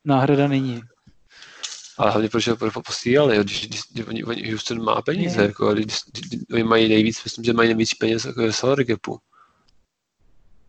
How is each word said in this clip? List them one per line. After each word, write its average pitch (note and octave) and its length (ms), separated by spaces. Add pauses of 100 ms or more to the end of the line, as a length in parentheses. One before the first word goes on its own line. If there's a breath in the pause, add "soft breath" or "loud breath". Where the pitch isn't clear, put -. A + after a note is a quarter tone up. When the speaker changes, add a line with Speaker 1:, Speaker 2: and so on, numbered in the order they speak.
Speaker 1:
náhrada C#3 440
není. C3+ 320 (1200 loud breath)
Speaker 2:
Ale A2+ 120
hlavně G#2+ 180
proč A#2 200
ho A2+ 80
po-, A2+ 260
posílali, C3 540
jo? G#2 80
Když, G2+ 240
když, A2 120 (120)
když A2+ 140
oni, A2+ 180
oni, A2+ 260
Houston A2+ 340
má A2 180
peníze, E3+ 400
Speaker 1:
Je. G2+ 40
Speaker 2:
jako, G2+ 200
ale G#2+ 140
když, G#2+ 160 (160)
když, - 160
když A#2 120 (120)
oni A#2 120
mají A2+ 240
nejvíc, A2 360
myslím, A2+ 200
že A#2 80
mají A#2 160
nejvíc A2+ 260
peněz A2+ 300
jako B2 180
ve A2 100
salary C3+ 340
capu. A#2 320 (1500 soft breath)